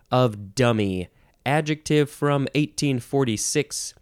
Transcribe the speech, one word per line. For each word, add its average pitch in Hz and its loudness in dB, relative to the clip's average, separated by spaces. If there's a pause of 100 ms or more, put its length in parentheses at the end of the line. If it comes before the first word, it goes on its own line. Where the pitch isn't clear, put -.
(120)
of 107 0
dummy, 104 0 (360)
adjective 151 0
from 143 0
eighteen 139 0
forty-six, - -2